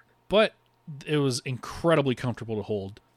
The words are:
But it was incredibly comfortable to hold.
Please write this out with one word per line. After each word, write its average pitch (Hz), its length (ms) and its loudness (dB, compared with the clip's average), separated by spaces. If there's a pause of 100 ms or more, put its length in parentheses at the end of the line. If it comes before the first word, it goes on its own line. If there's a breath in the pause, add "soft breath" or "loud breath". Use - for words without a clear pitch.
(300)
But 202 240 4 (520)
it 151 120 0
was 135 240 2
incredibly 139 720 2
comfortable 113 400 -6
to 101 80 -4
hold. 101 360 -4 (180)